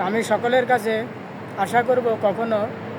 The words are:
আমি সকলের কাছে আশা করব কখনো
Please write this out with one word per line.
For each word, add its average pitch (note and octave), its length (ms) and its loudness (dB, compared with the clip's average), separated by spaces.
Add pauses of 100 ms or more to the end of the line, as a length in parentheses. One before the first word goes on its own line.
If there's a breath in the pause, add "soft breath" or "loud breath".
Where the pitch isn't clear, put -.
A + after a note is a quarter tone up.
আমি A3 120 0 (120)
সকলের A#3+ 400 4
কাছে A3 220 2 (680)
আশা A3+ 240 4
করব B3 180 2 (200)
কখনো A3 320 0 (400)